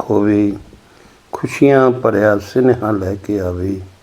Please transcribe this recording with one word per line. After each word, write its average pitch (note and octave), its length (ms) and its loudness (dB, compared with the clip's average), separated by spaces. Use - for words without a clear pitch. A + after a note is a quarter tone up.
ਹੋਵੇ, G#2 520 0
ਖੁਸ਼ੀਆਂ C3+ 580 2
ਭਰਿਆ G#2+ 480 0
ਸੁਨੇਹਾ B2 520 0
ਲੈ G2 240 -4
ਕੇ G2+ 260 -6
ਆਵੇ F#2 400 -4